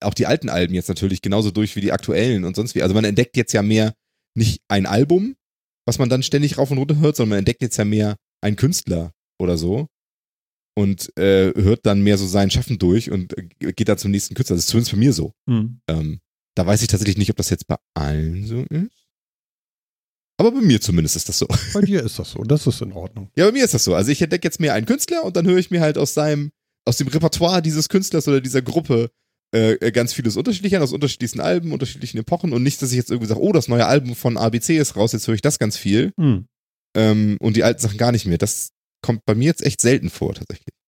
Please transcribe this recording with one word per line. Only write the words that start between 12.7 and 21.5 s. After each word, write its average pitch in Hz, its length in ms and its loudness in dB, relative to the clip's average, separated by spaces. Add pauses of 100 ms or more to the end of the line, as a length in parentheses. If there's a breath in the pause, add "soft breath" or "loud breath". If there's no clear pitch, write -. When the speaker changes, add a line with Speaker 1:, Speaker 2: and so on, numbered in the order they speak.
Speaker 1:
durch 92 320 2
und, 90 260 -6
äh, 90 360 -8
geht - 160 -2
dann 104 100 2
zum 101 120 -2
nächsten 98 240 -2
Künstler. 98 220 0
Das 82 80 0
ist - 60 -2
zumindest 120 220 0
bei 101 60 0
mir 127 140 4
so. 80 200 -4 (140)
Speaker 2:
Mhm. 120 420 -2
Speaker 1:
Ähm, 78 320 -4 (340)
da 90 120 0
weiß 104 140 2
ich 117 80 0
tatsächlich 98 300 0
nicht, 101 120 2
ob - 60 -2
das - 140 -4
jetzt - 160 -4
bei 78 100 -4 (180)
allen 80 520 -4
so 113 240 -6
ist. 175 200 -4 (1500)
Aber 226 140 2
bei 269 100 -2
mir 131 180 4
zumindest 85 360 0
ist - 120 -6
das - 100 -6
so. - 80 -2 (140)